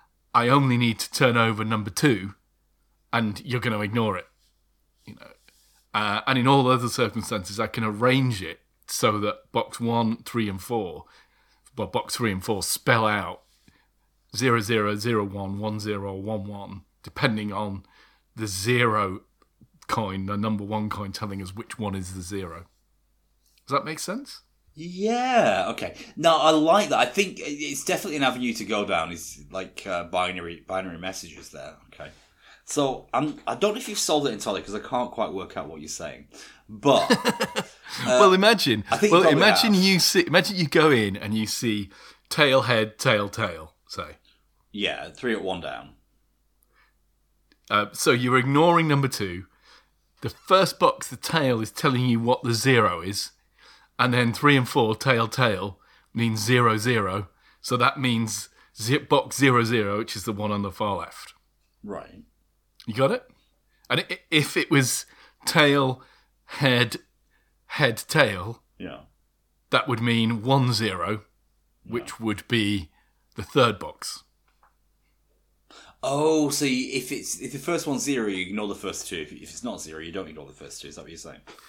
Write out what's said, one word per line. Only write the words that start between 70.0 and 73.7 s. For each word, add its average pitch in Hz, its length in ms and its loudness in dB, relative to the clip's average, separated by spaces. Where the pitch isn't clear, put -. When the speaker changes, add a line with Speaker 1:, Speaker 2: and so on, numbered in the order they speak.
Speaker 1:
mean 113 400 0
one 127 320 2
zero, 101 480 -2
which 117 260 -8
Speaker 2:
Yeah. 113 60 -6
Speaker 1:
would 104 220 -4
be 104 420 0
the 107 80 -10
third 113 360 2